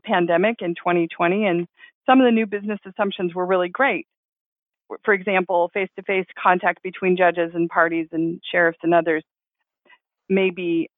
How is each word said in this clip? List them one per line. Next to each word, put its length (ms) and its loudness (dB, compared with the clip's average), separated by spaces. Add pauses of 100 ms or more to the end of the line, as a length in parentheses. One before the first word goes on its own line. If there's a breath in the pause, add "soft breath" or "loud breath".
pandemic 560 0
in 140 -4
twenty 340 -2
twenty. 380 -2
And 200 0 (400 soft breath)
some 140 6
of 60 6
the 40 4
new 160 2
business 400 -6
assumptions 480 -4
were 100 -2
really 240 0
great. 380 -2 (960)
For 100 2
example, 600 0
face-to-face 520 -4 (140)
contact 420 0
between 340 0
judges 380 2
and 140 0
parties 440 0
and 280 -4 (120)
sheriffs 300 2
and 120 2
others 300 2 (1040 soft breath)
may 220 2
be, 460 -4